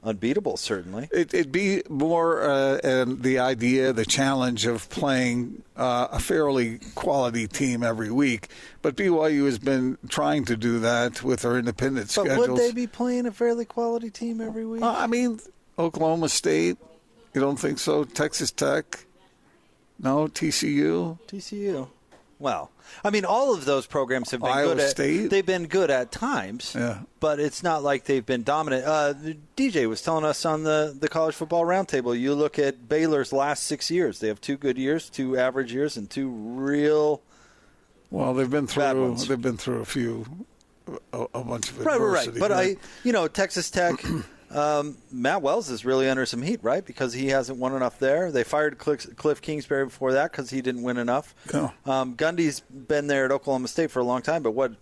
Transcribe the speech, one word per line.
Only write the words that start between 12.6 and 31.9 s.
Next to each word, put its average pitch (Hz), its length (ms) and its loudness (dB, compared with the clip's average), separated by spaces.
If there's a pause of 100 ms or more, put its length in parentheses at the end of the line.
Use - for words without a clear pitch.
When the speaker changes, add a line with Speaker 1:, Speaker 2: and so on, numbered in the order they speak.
Speaker 1:
be 240 140 -2
playing 247 400 -2
a 233 60 -4
fairly 233 340 0
quality 233 460 -4
team 233 300 -6
every 220 240 -8
week? 226 180 -4
Speaker 2:
Uh, 233 120 2
I - 120 0
mean, 233 320 0 (400)
Oklahoma 160 500 0
State, 170 480 0 (560)
you 131 80 2
don't 139 180 2
think 147 200 -2
so? 151 240 2
Texas - 480 -2
Tech? - 560 -4 (920)
No, 143 300 0
T 156 240 -2
C 156 220 0
U? 165 520 0
Speaker 1:
T 196 140 -12
C 202 260 -10
U. 139 240 -4 (480)
Well, 101 320 -4 (320)
I 208 100 0
mean, 208 120 2
all 233 300 2
of 160 100 -2
those 135 220 2
programs 131 460 -2
have 123 100 -4
been 127 100 0
Speaker 2:
Iowa 147 240 2
Speaker 1:
good 147 80 2
at, 139 60 4
Speaker 2:
State? 156 400 0
Speaker 1:
they've 196 160 2
been 180 220 -2
good 175 220 2
at 127 220 2
times, 120 680 -6
Speaker 2:
Yeah. 117 220 -2 (220)
Speaker 1:
but 151 180 0
it's 147 240 -2
not 160 180 2
like 143 220 0
they've 131 220 0
been 123 180 -2
dominant. 139 420 0
Uh, 147 280 2 (420)
D 269 160 2
J 139 160 2
was 110 140 -2
telling 160 240 0
us 151 200 0
on 156 180 0
the, 151 360 2
the 156 80 0
College 160 260 0
Football 170 300 0
Roundtable, 156 560 0